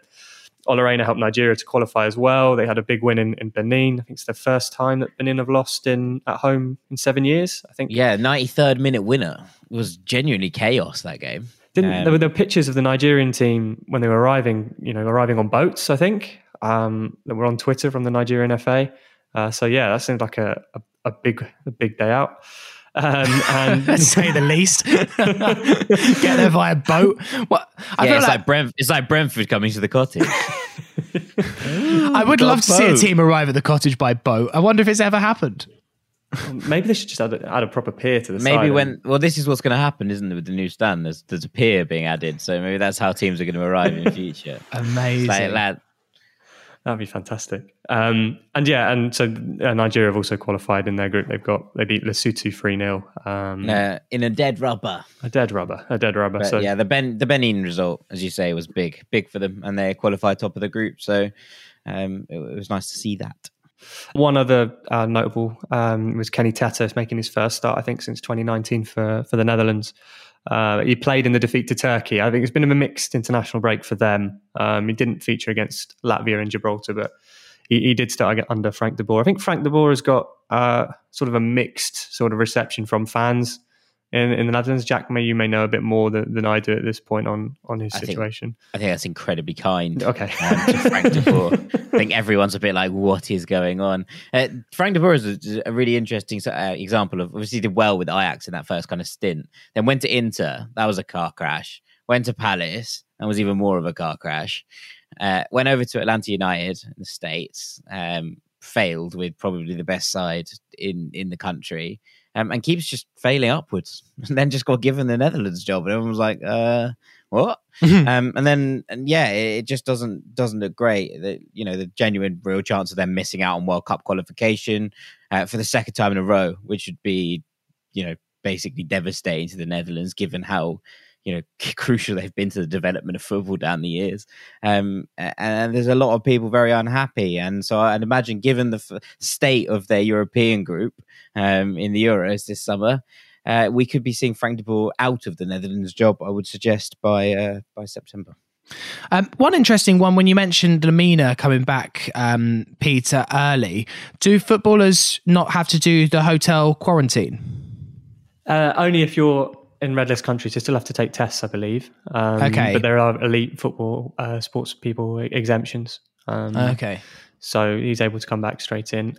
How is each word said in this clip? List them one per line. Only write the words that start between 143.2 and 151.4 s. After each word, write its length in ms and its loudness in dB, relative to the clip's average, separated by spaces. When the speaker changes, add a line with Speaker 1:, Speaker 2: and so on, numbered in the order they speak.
Speaker 2:
uh, 240 2
we 140 2
could 180 -2
be 120 -4
seeing 180 -2
Frank 240 -4
de 80 -10
Boer 340 0
out 280 -2
of 100 -10
the 80 -8
Netherlands 480 -6
job, 300 2
I 80 -8
would 160 -6
suggest, 560 -2
by, 320 2
uh, 260 -2
by 80 -12
September. 520 -16
Speaker 3:
Um, 240 2
one 160 4
interesting 460 6
one, 180 6
when 100 8
you 80 8
mentioned 480 4
Lamina 540 6
coming 260 4